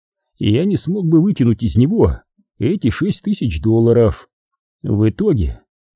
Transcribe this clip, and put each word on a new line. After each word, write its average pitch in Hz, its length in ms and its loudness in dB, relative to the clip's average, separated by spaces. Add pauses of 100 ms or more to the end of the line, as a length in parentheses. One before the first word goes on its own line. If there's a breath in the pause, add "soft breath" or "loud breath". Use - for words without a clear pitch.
(380)
и 95 140 0
я 143 140 0
не 202 120 -2
смог 180 300 -4
бы 160 140 4
вытянуть 131 420 0
из 76 120 -2
него 127 460 2 (380)
эти 139 300 -2
шесть - 340 -4
тысяч 110 380 -4
долларов. 117 680 2 (540)
В 107 260 0
итоге 107 520 -2 (340)